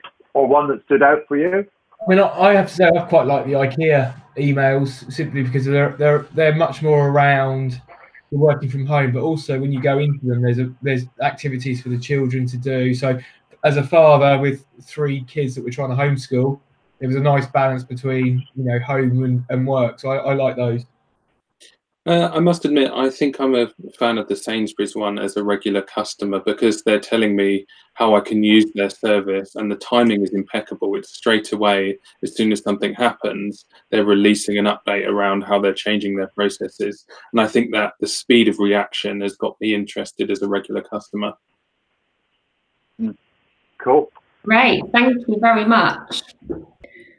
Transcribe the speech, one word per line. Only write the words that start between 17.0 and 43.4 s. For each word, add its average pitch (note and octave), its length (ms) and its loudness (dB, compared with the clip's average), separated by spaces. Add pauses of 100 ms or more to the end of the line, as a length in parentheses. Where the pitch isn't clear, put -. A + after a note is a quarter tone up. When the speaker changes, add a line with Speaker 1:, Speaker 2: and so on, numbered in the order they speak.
Speaker 2:
was C3 100 -2
a - 20 -2
nice C#3 280 2
balance C3+ 360 -2
between, B2+ 600 -2 (100)
you C3 80 -6
know, A#2+ 160 -2
home C3 440 0
and, B2 260 0
and C3 180 -2
work. B2+ 320 -2
So C3+ 120 -6
I, C3+ 60 -2
I C#3 160 -2
like C3 220 0
those. B2 300 -4 (1200)
Speaker 3:
Uh, E3+ 260 2
I D#3+ 80 -2
must F3 240 2
admit, C#3 300 2
I C3 160 0
think C#3 300 -4
I'm C3+ 160 2
a A#2 160 0 (260)
fan A#2 220 0
of G2+ 80 -6
the G2+ 80 -2
Sainsbury's G#2+ 600 -6
one G#2 220 -4
as G2+ 180 -6
a G#2 80 -4
regular G2+ 380 -2
customer G2+ 580 -6
because G#2+ 440 0
they're G#2+ 160 2
telling A2 360 0
me G2 300 0 (280)
how A2 220 2
I G2+ 60 4
can G#2+ 220 0
use G#2+ 300 6
their G2 160 -2
service, G2 640 -2
and G#2 160 -4
the G2+ 40 -6
timing A2+ 480 2
is F#2 100 -4
impeccable. G2+ 600 -6
It's G2 140 -10
straight - 420 -2
away, G2+ 480 0 (240)
as G2 120 -8
soon A2 160 2
as G#2 100 -2
something G2+ 320 -4
happens, G#2 720 -4 (240)
they're G#2+ 160 2
releasing G2+ 520 2
an G2+ 80 0
update G2+ 420 -2
around G2+ 340 0
how G2+ 180 0
they're G2 140 0
changing G#2 420 -4
their F#2+ 120 -6
processes. G2+ 800 -6 (260)
And A#2 100 2
I G#2+ 60 0
think A#2 260 0
that G#2 260 -2
the G#2 80 -4
speed A#2 400 2
of G#2 120 0
reaction G2+ 600 -2
has G2 140 -6
got - 240 -6
me G#2+ 160 -2
interested G2+ 560 -6
as G2 100 -4
a G2+ 60 -4
regular G2+ 340 -4
customer. G#2 520 -8 (1700)
Speaker 1:
Mm. A3 180 -6 (640)